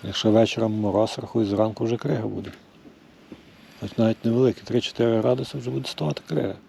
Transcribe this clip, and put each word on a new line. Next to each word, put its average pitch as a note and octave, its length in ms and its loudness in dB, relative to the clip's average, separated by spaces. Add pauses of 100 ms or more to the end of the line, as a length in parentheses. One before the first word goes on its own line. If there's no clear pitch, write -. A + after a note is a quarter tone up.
(160)
Ще - 140 2
вечором A2 420 4
мороз, G#2+ 480 0
рахуй, A2 260 -2
зранку G#2 380 0
вже A#2 140 0
крига A#2 300 -2
буде. G#2 240 -8 (1300)
Хоч - 160 -8
навіть A2+ 280 2
невеликий, A#2 380 2
три-чотири A#2 540 0
градуси B2+ 400 0
вже B2 120 -6
буде C3+ 180 -6
ставати D3+ 400 -4
крига. G#2 280 -2 (140)